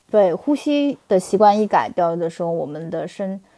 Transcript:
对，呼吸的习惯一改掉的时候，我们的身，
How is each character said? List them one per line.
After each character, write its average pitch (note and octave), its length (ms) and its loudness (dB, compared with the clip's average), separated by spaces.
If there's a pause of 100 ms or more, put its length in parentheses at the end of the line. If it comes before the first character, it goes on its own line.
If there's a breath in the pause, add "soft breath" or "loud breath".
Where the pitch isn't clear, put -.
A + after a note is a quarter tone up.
对， G3 240 4
呼 C#4+ 220 -2
吸 C#4+ 420 0 (100)
的 F#3+ 120 2
习 - 180 0
惯 G#3 200 4
一 G#3+ 100 0
改 C#3+ 220 0
掉 E3+ 260 -2
的 E3+ 140 -4
时 E3 120 -10
候， E3+ 100 -4
我 E3 140 -4
们 D#3 240 -12
的 E3 180 -6
身， F#3+ 320 -8 (180 soft breath)